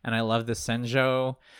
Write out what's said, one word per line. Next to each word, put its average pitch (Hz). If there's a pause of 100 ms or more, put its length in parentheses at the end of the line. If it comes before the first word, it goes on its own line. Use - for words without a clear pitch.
and 113
I 113
love 113
the 117
Senjo, 127 (240)